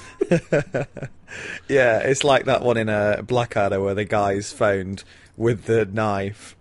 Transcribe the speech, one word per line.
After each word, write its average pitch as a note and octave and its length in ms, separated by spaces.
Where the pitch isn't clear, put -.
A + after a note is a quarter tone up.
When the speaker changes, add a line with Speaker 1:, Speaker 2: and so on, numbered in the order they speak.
Speaker 1:
<laughs> - 100
Speaker 2:
<laughs> E3+ 160
Yeah, B2+ 300
it's - 260
like C3+ 220
that C3 160
one A#2+ 140
in, A2 120
uh, G#2 340
Blackadder G2+ 580
where G2 140
the G#2 100
guy's G2+ 480
found G2 520
with A2 280
the A2+ 200
knife G2+ 760